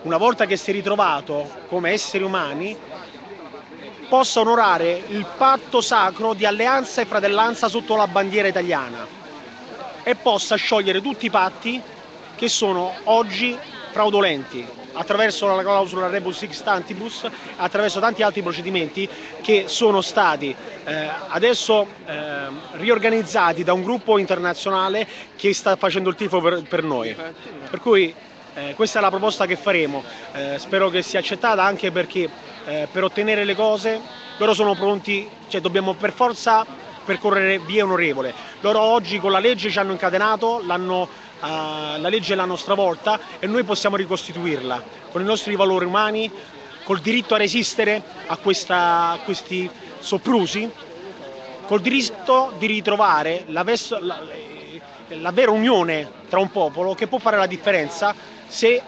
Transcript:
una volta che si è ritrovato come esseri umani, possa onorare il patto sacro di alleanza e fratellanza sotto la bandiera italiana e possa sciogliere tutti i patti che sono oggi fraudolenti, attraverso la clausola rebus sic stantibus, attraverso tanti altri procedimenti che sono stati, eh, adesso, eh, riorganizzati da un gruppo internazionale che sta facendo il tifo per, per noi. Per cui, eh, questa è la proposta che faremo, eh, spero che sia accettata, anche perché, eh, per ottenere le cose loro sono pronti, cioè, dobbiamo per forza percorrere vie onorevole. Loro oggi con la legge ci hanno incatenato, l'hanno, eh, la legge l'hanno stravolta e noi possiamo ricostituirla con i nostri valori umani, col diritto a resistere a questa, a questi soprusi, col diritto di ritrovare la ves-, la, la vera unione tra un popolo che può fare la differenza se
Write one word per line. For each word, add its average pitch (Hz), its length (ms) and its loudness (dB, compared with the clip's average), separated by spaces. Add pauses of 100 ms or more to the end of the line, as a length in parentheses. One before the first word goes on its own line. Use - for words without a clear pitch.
una 165 140 -4
volta 226 280 2
che 190 100 0
si 185 160 -4
è - 20 2
ritrovato 165 760 -2 (180)
come 175 240 -2
esseri 202 320 -2
umani, 180 520 -4 (1300)
possa 254 320 4
onorare 190 680 4
il 208 180 -4 (120)
patto 262 440 2
sacro 214 520 2
di 208 120 -2
alleanza 240 560 0
e 220 40 0
fratellanza 214 640 2
sotto 220 280 0
la 208 120 4
bandiera 196 400 2
italiana 147 580 -2 (960)
e 240 120 0
possa 214 400 0
sciogliere 196 460 2
tutti 247 240 -4
i 226 40 0
patti 202 520 0 (540)
che 233 120 -2
sono 185 460 0 (100)
oggi 226 540 2 (340)
fraudolenti, 180 760 0 (300)
attraverso 202 600 0
la 190 80 0
clausola 185 440 2
rebus 185 300 -4
sic 185 160 -10
stantibus, 202 760 -4 (280)
attraverso 196 440 0
tanti 226 220 2
altri 208 220 2
procedimenti 175 640 -4 (340)
che 202 260 4
sono 208 340 4
stati, 151 540 2 (280)
eh, 156 260 -6 (200)
adesso, 214 580 2 (180)
eh, 156 100 -8 (580)
riorganizzati 202 920 2
da 175 100 4
un 185 100 2
gruppo 220 340 2
internazionale 190 880 0 (280)
che 196 180 2
sta 196 220 2
facendo 185 340 2
il 180 60 0
tifo 185 260 0
per, 175 220 2
per 165 200 -2
noi. 117 320 -2 (540)
Per 180 100 -8
cui, 190 340 4 (420)
eh, 143 200 -8
questa 220 240 0
è - 20 4
la 196 80 6
proposta 196 360 0
che 180 100 0
faremo, 151 480 0 (300)
eh, 139 240 -6
spero 190 320 0
che 175 120 0
sia - 180 -2
accettata, 202 440 0
anche 196 280 0
perché, 175 380 -2 (360)
eh, 151 260 -4
per 190 120 0
ottenere 208 420 0
le 202 100 0
cose 214 440 2 (380)
loro 214 160 4
sono 202 200 4
pronti, 202 540 0 (200)
cioè, 190 140 -4
dobbiamo 190 320 0
per 190 200 -2
forza 226 520 2 (400)
percorrere 196 540 2
vie 180 220 0
onorevole. 156 520 0 (280)
Loro 214 180 4
oggi 214 400 4
con 196 120 0
la 190 80 4
legge 214 300 2
ci 185 80 -2
hanno 196 140 0
incatenato, 214 720 0
l'hanno, 180 440 -2 (320)
eh, 151 580 -6
la 160 80 -2
legge 196 280 0
l'hanno 190 200 0
stravolta 196 640 2 (200)
e 190 80 -2
noi 226 160 2
possiamo 202 340 0
ricostituirla 160 840 -4 (300)
con 175 80 -2
i 185 60 -2
nostri 208 320 0
valori 185 260 4
umani, 214 480 0 (540)
col 190 140 0
diritto 226 340 0
a 214 40 6
resistere 214 640 2 (260)
a 165 100 -4
questa, 175 720 2
a 170 160 -2
questi 185 440 -4 (300)
soprusi, 214 720 0 (960)
col 208 160 2
diritto 262 760 0
di 190 100 -2
ritrovare 190 800 2
la 160 160 -2
ves-, 226 360 -2
la, 175 220 -6 (880)
la 165 220 -4
vera 226 200 4
unione 180 580 4 (200)
tra 185 100 4
un 196 120 0
popolo 180 420 0
che 214 140 -4
può 254 100 -2
fare 220 180 2
la 190 120 4
differenza 185 680 0 (320)
se 240 400 4